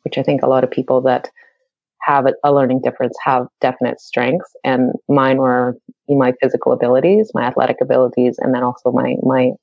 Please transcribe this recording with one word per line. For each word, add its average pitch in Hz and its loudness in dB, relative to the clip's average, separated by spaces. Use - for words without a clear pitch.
which - -8
I 139 0
think 139 -2
a 131 2
lot 131 2
of 127 -2
people 131 0
that 127 -2
have 139 0
a, 135 2
a 143 2
learning 131 2
difference 127 -4
have 127 0
definite 127 -2
strengths. 131 -4
And 127 0
mine 135 2
were 123 0
my 131 2
physical 131 0
abilities, 143 2
my 123 -2
athletic 127 -2
abilities, 123 0
and 131 -2
then 123 -2
also 123 -2
my, 127 -2
my 131 2